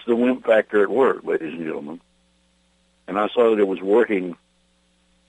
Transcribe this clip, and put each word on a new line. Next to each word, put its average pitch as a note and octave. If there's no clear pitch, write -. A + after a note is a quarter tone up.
the A#2
wimp B2+
factor G#2+
at F#2+
work, A2+
ladies D#2+
and E2
gentlemen. D#2
And F#2
I G#2
saw A#2
that G#2+
it G2+
was F#2
working. G2